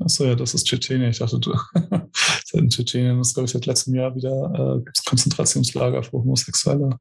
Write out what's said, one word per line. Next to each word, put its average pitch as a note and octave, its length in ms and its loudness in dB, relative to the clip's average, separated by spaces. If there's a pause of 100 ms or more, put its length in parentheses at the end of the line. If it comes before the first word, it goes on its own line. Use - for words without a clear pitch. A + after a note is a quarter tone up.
Ach - 80 -2
so, - 160 2
ja, B2+ 100 4
das B2 200 -2
ist A#2 120 0
Tschetschenien. B2+ 440 0
Ich A2+ 80 -2
dachte, B2 220 0
du, - 120 0 (220)
<laughs> - 800 -2
in - 180 4
Tschetschenien B2 500 2
ist, B2 140 0
glaub B2+ 120 0
ich, A#2+ 60 -4
seit A#2 140 -2
letztem B2+ 280 0
Jahr B2+ 200 0
wieder, C3 640 -2
äh, B2 60 -4
gibt's - 200 -6
Konzentrationslager B2+ 1000 0
für - 100 -10
Homosexuelle. C3 880 0